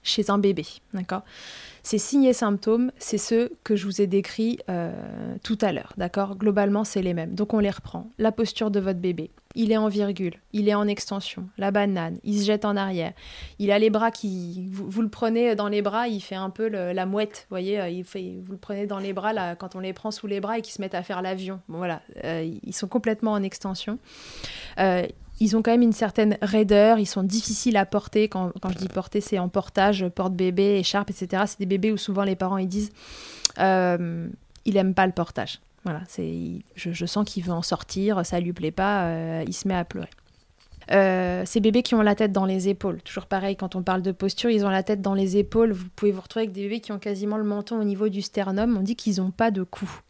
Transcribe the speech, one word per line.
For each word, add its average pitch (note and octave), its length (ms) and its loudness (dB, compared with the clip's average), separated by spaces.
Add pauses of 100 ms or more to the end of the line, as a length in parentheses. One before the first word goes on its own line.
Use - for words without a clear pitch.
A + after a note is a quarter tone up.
chez - 260 0
un G3+ 80 4
bébé, G3 280 2 (280)
d'accord ? F#3+ 300 -6 (580)
Ces - 180 -2
signes C#4 260 4
et B3+ 80 8
symptômes, A3+ 640 2
c'est - 220 -4
ceux A3+ 320 2 (120)
que A3 120 2
je F#3 100 -2
vous G3 160 -2
ai G3+ 60 4
décrits, G#3 520 0 (100)
euh, E3+ 220 -4 (520)
tout A3 180 -2
à G#3 100 4
l'heure, - 260 -6
d'accord ? G3 380 -2
Globalement, G3+ 480 4
c'est G#3 200 0
les F3+ 120 0
mêmes. E3+ 180 -4
Donc, G#3 220 0
on A3 40 4
les G3+ 120 4
reprend. - 380 -10 (100)
La A3 120 4
posture G#3+ 400 0
de G3+ 80 2
votre F#3+ 200 0
bébé, F3 300 -2 (260)
il A3 160 2
est A3 60 4
en G#3+ 100 2
virgule, G3+ 460 0 (200)
il G#3 160 2
est G#3 60 4
en G#3 120 2
extension, G3 600 -4 (100)
la G3 140 0
banane, F#3+ 520 0
il G#3 160 0
se G3+ 60 2
jette G#3+ 200 2
en G#3 100 2
arrière, F#3 380 -2 (460)
il G3+ 120 2
a G3+ 80 6
les A3 120 6
bras A3 200 4
qui... F#3 600 -6
Vous, F#3+ 180 -8
vous G3 120 0
le A3 80 0
prenez A3+ 460 2
dans G#3 120 -2
les G#3 160 0
bras, G#3+ 240 0
il G#3 140 -4
fait F#3+ 140 -12
un F#3+ 160 -4
peu A3 180 -2
le, F#3 220 -2
la F#3 160 0
mouette, G#3 420 -2
vous - 40 -10
voyez, F#3+ 260 -2
euh, F3+ 100 -4
il F3+ 140 -6
fait, F#3 320 -10 (100)
vous F#3+ 80 -14
le G3 60 -12
prenez G3+ 280 -6
dans G3 120 -4
les G3 140 -4
bras, G3 200 -2
là, F3+ 220 -2
quand F3+ 200 -12
on F#3 40 -8
les F#3 140 -6
prend G#3+ 180 -6
sous G#3+ 160 -10
les G3+ 120 -2
bras G#3 200 -4
et - 20 -4
qu'ils A3 120 -14
se - 80 -10
mettent F#3+ 140 -6
à F3+ 80 -4
faire F3+ 200 -6
l'avion. F#3 440 -6
Bon, D#3+ 100 -10
voilà, E3+ 240 -4 (220)
euh, E3 240 -4 (160)
ils - 120 -10
sont - 120 -4
complètement A3 440 0
en G#3 120 2
extension. F#3+ 540 -6 (840)
Euh, F#3 260 4 (360)
ils G#3+ 160 4
ont A3+ 40 4
quand A3+ 100 2
même A#3+ 100 8
une A#3 100 6
certaine G#3+ 500 2
raideur, G#3+ 560 8
ils G#3 80 2
sont G3 160 -2
difficiles G#3+ 540 0
à G3 100 6
porter. G#3+ 440 2
Quand, F#3 320 -4
quand F#3+ 80 -4
je F3+ 80 -4
dis F#3 100 -6
porter, F#3+ 320 -2
c'est G3+ 180 -2
en F3+ 120 0
portage, G3 580 2
porte-bébé, F#3 720 2
écharpe, G3 300 0
et G3+ 40 -6
cetera. F#3+ 320 0
C'est - 140 -6
des G3 60 -2
bébés G3 260 2
où G#3+ 60 0
souvent G3 260 0
les F#3+ 140 0
parents, F#3 200 0
ils F#3 120 -2
disent, G#3 240 -2 (680)
euh, « F3 680 2 (360)
Il G3 120 2
aime F#3+ 160 4
pas F#3+ 120 4
le F#3 60 2
portage. » - 480 -4 (240)
Voilà, D#3+ 240 -4
c'est, - 180 -8
il, E3 380 -6 (140)
je, F3 160 -6
je E3+ 120 -4
sens G3+ 200 0
qu'il G3 180 -6
veut F3+ 80 -2
en E3+ 120 -2
sortir, F#3+ 600 0
ça F3 140 -2
lui F3 140 -2
plaît D#3+ 180 -4
pas, G3 360 0
euh, E3 380 -4
il - 80 -4
se - 140 -6
met F#3+ 80 0
à F3 80 -2
pleurer. E3+ 260 -8 (800)
Euh, F#3 540 4
ces A3 140 0
bébés A3 240 4
qui - 120 2
ont A3 60 6
la G#3 140 6
tête G#3+ 160 2
dans F#3+ 140 2
les F#3+ 240 0
épaules, F#3+ 320 -2
toujours - 240 -10
pareil, G3 320 -2
quand F#3 180 -6
on F#3 80 -2
parle F#3 200 0
de F#3+ 100 -2
posture, G3 380 -2
ils G#3 140 4
ont G3 40 2
la F#3+ 140 2
tête G#3 180 0
dans G3 140 0
les G3 200 2
épaules. G#3+ 380 4
Vous F3+ 240 -8
pouvez G#3 160 4
vous F#3+ 80 -6
retrouver - 220 -4
avec G#3 100 -4
des G3+ 100 -8
bébés G#3 160 -4
qui A3 140 -8
ont G3+ 60 -6
quasiment G#3 380 -4
le A3 60 -2
menton G#3 340 -2
au A3 60 0
niveau G3+ 240 0
du G3+ 140 -2
sternum. G3+ 560 0
On F#3+ 40 0
dit G#3 140 0
qu'ils G3 240 0
ont F#3 120 0
pas A3+ 200 2
de F#3+ 120 -2
cou. - 260 -8 (200)